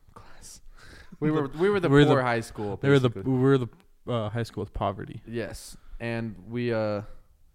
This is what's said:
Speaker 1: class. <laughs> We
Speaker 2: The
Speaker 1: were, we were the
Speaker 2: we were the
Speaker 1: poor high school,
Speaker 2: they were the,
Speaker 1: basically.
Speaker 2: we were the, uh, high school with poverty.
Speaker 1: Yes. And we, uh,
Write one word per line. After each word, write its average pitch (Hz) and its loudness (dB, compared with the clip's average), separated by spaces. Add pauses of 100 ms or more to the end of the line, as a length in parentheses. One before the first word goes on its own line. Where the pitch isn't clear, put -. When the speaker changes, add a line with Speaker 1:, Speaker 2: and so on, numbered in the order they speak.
(140)
Speaker 1:
class. - -20
<laughs> - -18 (500)
We 151 2
Speaker 2:
The 156 2
Speaker 1:
were, 147 0
we 156 0
were 202 2
the 170 2
Speaker 2:
we 139 6
were 147 10
the 139 6
Speaker 1:
poor 131 4
high 120 0
school, 104 -6
Speaker 2:
they 139 -2
were 143 8
the, 127 2
Speaker 1:
basically. 110 -4
Speaker 2:
we 127 2
were 135 6
the, 120 -4 (400)
uh, 113 -2
high 117 -4
school - -8
with 101 -10
poverty. 101 -4
Speaker 1:
Yes. 113 -10 (220)
And 117 -6 (140)
we, 120 -2
uh, 107 -2 (520)